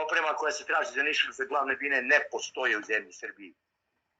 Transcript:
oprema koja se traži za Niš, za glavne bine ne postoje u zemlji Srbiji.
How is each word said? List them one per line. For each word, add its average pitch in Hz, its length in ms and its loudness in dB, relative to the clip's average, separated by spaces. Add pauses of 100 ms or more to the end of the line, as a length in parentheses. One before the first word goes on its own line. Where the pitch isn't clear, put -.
oprema 160 260 0
koja 151 240 0
se - 140 -8
traži 160 280 0
za 139 100 0
Niš, 151 280 2
za 135 140 -4
glavne 135 300 0
bine 139 260 0
ne 139 180 6 (120)
postoje 120 460 0
u 107 60 -2
zemlji 101 300 -4
Srbiji. 101 400 -14 (680)